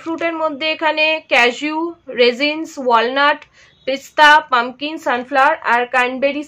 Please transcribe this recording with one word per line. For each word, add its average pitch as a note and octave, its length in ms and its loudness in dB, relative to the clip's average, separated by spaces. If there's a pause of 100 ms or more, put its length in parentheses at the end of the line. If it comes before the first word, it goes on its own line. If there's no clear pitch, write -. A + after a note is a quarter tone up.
ফ্রুটের E4 400 -6
মধ্যে D#4 240 -4 (100)
এখানে D#4 280 0 (280)
cashew, C4 460 0 (440)
raisins, D4 480 0 (140)
walnut, C4 560 2 (460)
Pista, C#4 440 4 (220)
pumpkin, B3+ 420 -2 (120)
sunflower C4+ 480 0 (180)
আর A#3+ 100 2 (100)
cranberry C4 560 -2